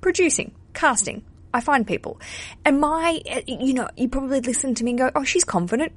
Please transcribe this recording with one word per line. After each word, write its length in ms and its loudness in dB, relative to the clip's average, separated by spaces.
producing, 540 0
casting. 520 0
I 80 0
find 240 2
people. 360 -6
And 160 6
my, 480 2
uh, 180 -4
you 280 0
know, 220 0
you 120 0
probably 320 0
listen 360 -2
to 80 -2
me 80 0
and 60 0
go, 180 2
"Oh, 60 0
she's 220 2
confident. 520 0